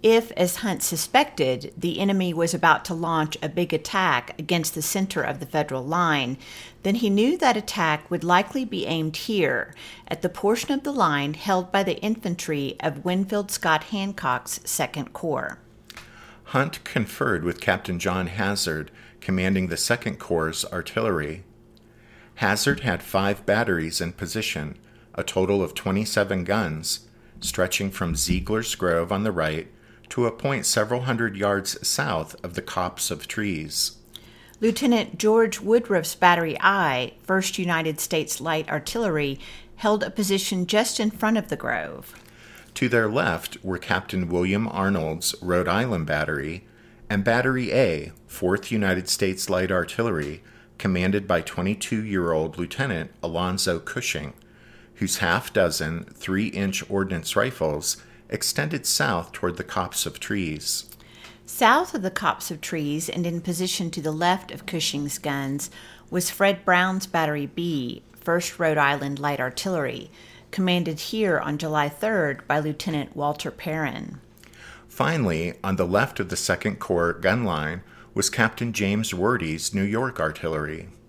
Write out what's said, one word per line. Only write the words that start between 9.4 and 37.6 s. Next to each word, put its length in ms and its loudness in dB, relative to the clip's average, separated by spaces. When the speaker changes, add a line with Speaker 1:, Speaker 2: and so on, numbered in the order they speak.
Speaker 1:
at 120 -4
the 60 -2
portion 460 0
of 100 -2
the 80 -4
line 440 2
held 360 0
by 120 4
the 180 -2
infantry 800 -2
of 240 -4
Winfield 440 0
Scott 360 2
Hancock's 800 -4
Second 480 -4
Corps. 460 -4
Speaker 2:
Hunt 360 0
conferred 640 0
with 160 -2
Captain 360 0
John 300 0
Hazard, 640 -2
commanding 460 2
the 100 -4
Second 420 -2
Corps' 540 -2
artillery. 720 -2
Hazard 460 2
had 200 0
five 440 0
batteries 560 2
in 100 -2
position, 680 -6
a 80 -4
total 400 2
of 100 -4
twenty-seven 680 0
guns, 640 -2
stretching 500 0
from 280 -2
Ziegler's 580 0
Grove 340 2
on 140 0
the 80 0
right 380 -2
to 180 2
a 40 0
point 320 -2
several 400 0
hundred 320 0
yards 520 0
south 560 -2
of 100 -8
the 80 -4
copse 480 -4
of 180 -8
trees. 680 -4
Speaker 1:
Lieutenant 580 2
George 420 4
Woodruff's 540 2
Battery 460 6
I, 540 2
First 340 0
United 420 0